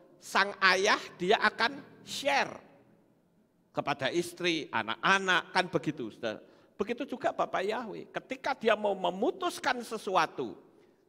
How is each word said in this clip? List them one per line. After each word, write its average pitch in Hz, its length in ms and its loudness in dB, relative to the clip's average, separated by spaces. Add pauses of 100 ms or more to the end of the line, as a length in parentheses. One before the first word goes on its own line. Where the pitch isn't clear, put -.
(180)
sang 202 320 2 (160)
ayah 196 320 6 (160)
dia 185 240 2
akan 226 400 0 (240)
share - 560 -2 (1120)
kepada 135 400 -2
istri, 170 560 -2
anak-anak, 170 880 2
kan 180 160 2
begitu, 147 400 -4
saudara. - 320 -6 (380)
Begitu 240 240 -6
juga 277 240 -4
Bapa - 320 -2
Yahweh, 214 480 -6
ketika 262 480 -6
dia 220 160 2
mau 208 240 0
memutuskan 240 880 -2
sesuatu, 165 720 -2 (520)